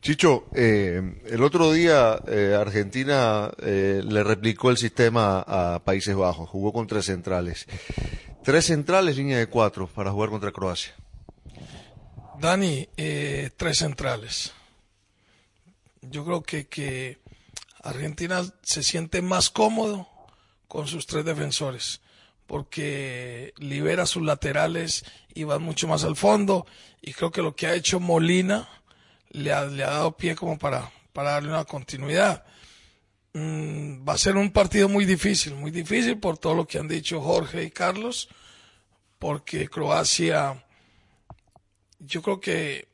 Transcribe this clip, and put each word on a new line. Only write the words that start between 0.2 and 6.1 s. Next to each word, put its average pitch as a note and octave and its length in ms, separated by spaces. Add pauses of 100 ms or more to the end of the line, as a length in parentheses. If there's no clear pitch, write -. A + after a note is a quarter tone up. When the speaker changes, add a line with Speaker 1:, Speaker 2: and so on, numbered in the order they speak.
Speaker 1:
eh, F#2+ 760
el A#2 140
otro D#3+ 280
día, D3+ 560
eh, G2+ 320
Argentina, G#2+ 880 (100)
eh, G2 440
le G#2+ 180
replicó G#2+ 480
el B2 60
sistema A2+ 720
a F2 340
Países G2 320